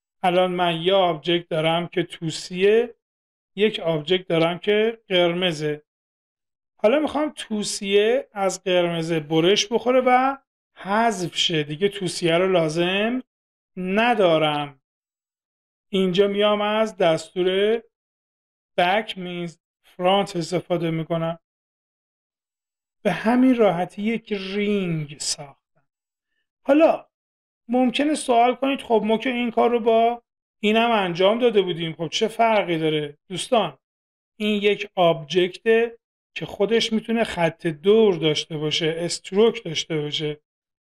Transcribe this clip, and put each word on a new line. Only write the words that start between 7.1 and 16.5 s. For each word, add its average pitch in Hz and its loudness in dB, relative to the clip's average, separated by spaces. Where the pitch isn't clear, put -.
توسیه 208 -2
از 190 -4
قرمزه 170 0
برش 160 2
بخوره 247 0
و 262 2
حذف 196 -2
شه، 160 0
دیگه 151 -2
توسیه 170 -2
رو 190 2
لازم 185 0
ندارم. 175 0
اینجا 190 0
میام 208 0